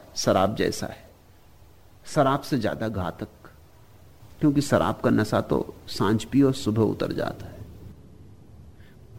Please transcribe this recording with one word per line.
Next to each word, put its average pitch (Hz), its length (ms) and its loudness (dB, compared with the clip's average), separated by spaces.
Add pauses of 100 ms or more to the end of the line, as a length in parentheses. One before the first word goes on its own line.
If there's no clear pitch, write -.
(160)
शराब 101 400 2
जैसा - 320 -2
है, - 220 -16 (960)
शराब 143 360 2
से 143 160 -4
ज्यादा 107 300 -2
घातक, 98 400 -6 (1120)
क्योंकि 143 220 4
शराब 98 400 0
का 123 80 2
नशा 113 320 2
तो - 340 -4 (120)
सांझ 107 380 0
पियो, 135 260 4
सुबह 113 300 0
उतर 101 320 0
जाता - 320 -6
है। - 200 -16 (1500)